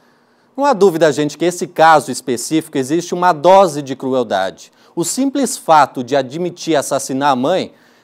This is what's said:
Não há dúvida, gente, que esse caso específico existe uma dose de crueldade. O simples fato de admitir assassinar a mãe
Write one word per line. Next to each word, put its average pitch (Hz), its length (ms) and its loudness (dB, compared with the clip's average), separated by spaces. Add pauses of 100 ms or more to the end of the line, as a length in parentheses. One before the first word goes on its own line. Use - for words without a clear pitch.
(560)
Não 269 80 -4
há 285 100 2
dúvida, 170 380 2
gente, 147 240 -4
que 165 100 -4
esse 175 200 -4
caso 156 460 2
específico 143 680 -4
existe 160 380 -4
uma 180 180 2
dose 165 480 4
de 135 140 -8
crueldade. 107 760 -4 (240)
O 170 80 -2
simples 269 540 -4
fato 147 460 2
de 123 120 -4
admitir 156 600 -4
assassinar 139 560 -2
a 131 40 2
mãe 135 380 -2 (300)